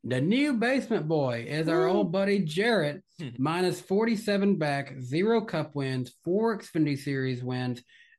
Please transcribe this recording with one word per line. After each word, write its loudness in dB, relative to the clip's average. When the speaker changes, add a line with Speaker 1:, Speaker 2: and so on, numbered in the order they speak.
Speaker 1:
The -2
new 2
basement 0
boy 0
is -2
our 2
Speaker 2:
Ooh. 2
Speaker 1:
old 2
buddy 2
Jarrett, 0
Speaker 2:
<laughs> -8
Speaker 1:
minus 0
forty-seven 2
back, -2
zero 2
Cup -4
wins, -4
four 0
Xfinity 0
Series -2
wins, -4